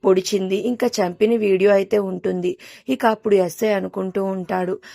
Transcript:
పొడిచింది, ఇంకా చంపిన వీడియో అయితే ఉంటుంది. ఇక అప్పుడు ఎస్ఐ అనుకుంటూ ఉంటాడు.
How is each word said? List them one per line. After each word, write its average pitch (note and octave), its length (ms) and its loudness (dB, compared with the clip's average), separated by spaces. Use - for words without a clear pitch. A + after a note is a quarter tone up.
పొడిచింది, F#3+ 600 0
ఇంకా B3 260 -2
చంపిన G#3+ 500 0
వీడియో G3+ 340 2
అయితే G3 300 2
ఉంటుంది. F3+ 500 -4
ఇక B3+ 180 -2
అప్పుడు G#3+ 320 2
ఎస్ఐ F#3 340 0
అనుకుంటూ F#3+ 520 -4
ఉంటాడు. F#3 520 -4